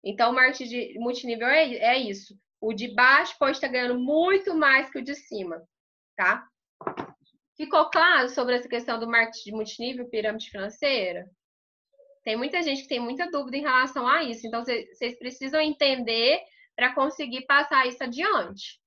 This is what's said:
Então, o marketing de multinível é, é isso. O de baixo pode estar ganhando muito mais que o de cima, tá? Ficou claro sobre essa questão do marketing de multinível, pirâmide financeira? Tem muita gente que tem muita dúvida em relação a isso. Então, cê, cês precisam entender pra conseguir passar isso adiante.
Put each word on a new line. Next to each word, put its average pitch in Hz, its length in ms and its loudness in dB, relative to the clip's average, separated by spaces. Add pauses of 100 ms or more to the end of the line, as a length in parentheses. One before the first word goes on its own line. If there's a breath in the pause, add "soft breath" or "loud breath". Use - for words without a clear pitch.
Então, 226 280 2
o - 20 -2
marketing 254 360 2
de 226 300 -8
multinível 240 480 -4
é, 302 180 6 (100)
é 240 220 2
isso. 202 400 -6 (240)
O 220 120 -4
de 220 200 -8
baixo 269 440 4
pode 269 200 2
estar 285 100 -4
ganhando 247 320 -2
muito 349 560 2
mais 277 340 4
que 269 100 -10
o 240 40 -10
de 285 120 -8
cima, 180 460 -10 (540)
tá? 196 320 0 (1080)
Ficou 311 320 2
claro 320 400 4
sobre 247 260 0
essa 247 140 -4
questão 240 280 -4
do 226 120 -6
marketing 226 340 0
de 202 80 -12
multinível, 240 580 -8
pirâmide 220 400 -4
financeira? 196 800 -4 (960)
Tem 220 140 -2
muita 302 260 -2
gente 277 200 -2
que - 40 -20
tem 247 140 -2
muita 285 280 -4
dúvida 277 280 -4
em 285 40 -2
relação 262 460 0
a 311 160 4
isso. 233 240 -8
Então, 233 160 -6
cê, 240 300 -4
cês 247 260 -6
precisam 269 400 -4
entender 262 840 2 (340 soft breath)
pra 254 200 0
conseguir 269 500 -2
passar 285 400 4
isso 247 160 -6
adiante. 254 840 -4